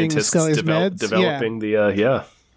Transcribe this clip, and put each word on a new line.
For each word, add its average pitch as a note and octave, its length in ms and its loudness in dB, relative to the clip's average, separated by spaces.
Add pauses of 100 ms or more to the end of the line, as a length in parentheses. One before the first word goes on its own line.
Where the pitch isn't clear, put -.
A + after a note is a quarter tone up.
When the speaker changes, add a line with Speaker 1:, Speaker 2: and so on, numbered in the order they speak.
(100)
Speaker 1:
scientists D3 180 0
Speaker 2:
Scully's D#3+ 340 2
Speaker 1:
devel-, E3 280 0
Speaker 2:
meds. F3+ 80 -8
Speaker 1:
developing C#3 580 0
Speaker 2:
Yeah. A2 40 -8
Speaker 1:
the, G#2+ 160 0
uh, G#2 140 4
yeah, G#2+ 320 2 (340)